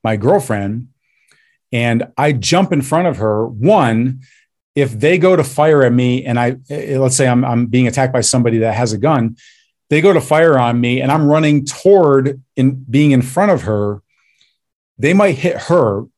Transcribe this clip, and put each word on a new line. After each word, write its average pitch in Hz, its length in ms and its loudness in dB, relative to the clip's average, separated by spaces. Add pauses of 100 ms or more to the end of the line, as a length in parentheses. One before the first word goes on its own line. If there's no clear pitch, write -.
my 110 120 -2
girlfriend, 117 720 -2 (840)
and 117 440 -2
I 147 160 2
jump 170 400 0
in 143 100 0
front 170 260 -2
of 110 100 -4
her, 107 280 -2
one, 127 720 0 (540)
if 139 180 -2
they 151 260 0
go 185 180 2
to 151 80 2
fire 147 380 2
at 120 100 2
me 123 320 0
and 120 140 -4
I, 123 180 -2 (120)
eh, 143 300 -8
let's 131 180 0
say 131 120 2
I'm, 123 160 2
I'm 120 220 -2
being 123 200 0
attacked 131 260 -2
by 127 80 0
somebody 117 380 0
that 113 160 -2
has 117 180 -4
a 107 60 -4
gun, 117 380 0 (520)
they 151 120 0
go 190 120 4
to 165 80 2
fire 151 380 2
on 120 220 0
me 123 200 0
and 131 100 -2
I'm 151 160 0
running 147 380 2
toward 143 760 2 (160)
in, 135 180 0 (100)
being 143 260 2
in 127 120 2
front 190 280 0
of 160 120 0
her, 104 400 -4 (960)
they 147 160 2
might 196 220 2
hit 156 260 -4
her 117 440 0 (120)